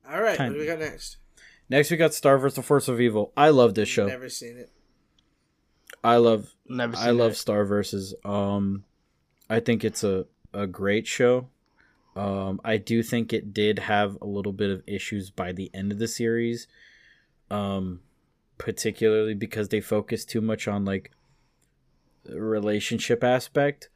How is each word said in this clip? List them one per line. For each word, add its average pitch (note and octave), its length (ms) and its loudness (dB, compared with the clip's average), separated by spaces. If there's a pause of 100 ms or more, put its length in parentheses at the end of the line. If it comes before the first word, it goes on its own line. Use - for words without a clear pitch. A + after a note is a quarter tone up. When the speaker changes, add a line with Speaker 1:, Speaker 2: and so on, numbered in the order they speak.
Speaker 1:
All D#3 120 -4
right. G#3+ 160 2
Speaker 2:
Kind C3+ 160 -2
Speaker 1:
What C#3+ 60 -6
do D3+ 80 -6
we D#3 40 -4
Speaker 2:
of. E3 80 -6
Speaker 1:
got D#3 120 -6
next? - 260 -16 (540)
Speaker 2:
Next, C#3+ 200 4
we F3 60 2
got D#3 160 4
Star C#3 240 6
versus C3+ 200 0
the C3 60 -6
Force C#3 260 2
of A#2+ 120 0
Evil. G#2+ 380 2
I C#3+ 100 8
love B2 260 8
this G#2 140 0
show. G2+ 180 0
Speaker 1:
Never B2+ 220 -8
seen A#2+ 300 -14
it. A2+ 120 -20 (1300)
Speaker 2:
I A#2 120 6
love, A2+ 380 4 (140)
Speaker 3:
Never A#2+ 260 -4
Speaker 2:
I A2 120 -4
Speaker 3:
seen A#2+ 100 4
Speaker 2:
love A#2 160 4
Speaker 3:
it. A2 40 -6
Speaker 2:
Star G#2 280 0
versus. G2 580 -4
Um, G2+ 600 -2 (640)
I A2 120 2
think A#2 220 0
it's A2 220 -4
a, F#2+ 220 0 (260)
a G2+ 140 -4
great G2+ 400 -2
show. B2+ 420 2 (680)
Um, G2 480 -4
I A2+ 140 0
do A2+ 260 0
think A2+ 300 -2
it G#2 220 -4
did G#2 240 2
have G#2 420 0
a G#2 60 -12
little G2+ 260 -4
bit G2+ 180 -2
of F#2+ 160 -4
issues G2 440 -8
by F#2 220 -8
the F#2 200 -8
end G2 180 -6
of G2+ 80 -6
the A2+ 80 -2
series, A#2 640 -2 (840)
um, G2 500 -4 (580)
particularly A2 760 0
because G#2 360 -6
they G#2+ 100 0
focused G#2+ 480 -4
too A2 140 -2
much A2 260 -2
on, G2+ 160 -2
like, G2 280 -4 (1120)
the - 180 -12
relationship G#2+ 800 0
aspect. C3+ 720 0